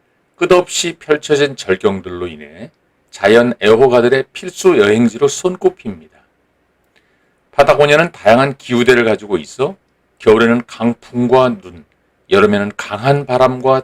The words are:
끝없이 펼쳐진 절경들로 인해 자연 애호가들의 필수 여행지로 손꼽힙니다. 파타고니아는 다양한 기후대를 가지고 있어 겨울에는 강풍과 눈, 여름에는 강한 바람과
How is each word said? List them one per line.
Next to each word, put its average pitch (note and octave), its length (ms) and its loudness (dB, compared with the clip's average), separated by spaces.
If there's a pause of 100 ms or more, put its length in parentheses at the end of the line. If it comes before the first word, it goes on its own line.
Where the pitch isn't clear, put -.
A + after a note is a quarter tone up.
(360)
끝없이 F3 640 -2
펼쳐진 D3 560 -2
절경들로 F#2 720 -6
인해 D#2 440 -18 (400)
자연 A#2 500 2
애호가들의 B2 720 2
필수 F3+ 440 -2
여행지로 G#3+ 500 0
손꼽힙니다. F#3 880 -6 (1300)
파타고니아는 D3 600 2
다양한 C3 460 0
기후대를 A#2+ 480 0
가지고 G#2 320 -2
있어 C3 400 -8 (400)
겨울에는 A#2 480 2
강풍과 A#2+ 960 -2
눈, F2 260 -20 (460)
여름에는 G2+ 440 0
강한 C3+ 520 -4
바람과 C3 560 0